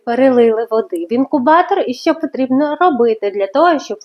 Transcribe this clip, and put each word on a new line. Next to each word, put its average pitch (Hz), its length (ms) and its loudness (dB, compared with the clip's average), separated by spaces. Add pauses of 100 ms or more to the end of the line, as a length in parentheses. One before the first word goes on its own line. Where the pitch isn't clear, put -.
перелили 240 640 2
води 214 380 -4
в 226 40 -6
інкубатор, 311 760 2
і 254 60 -4
що 320 220 -2
потрібно 294 680 -2
робити 233 500 0
для 196 160 -2
того, 302 320 2
щоб 214 260 -10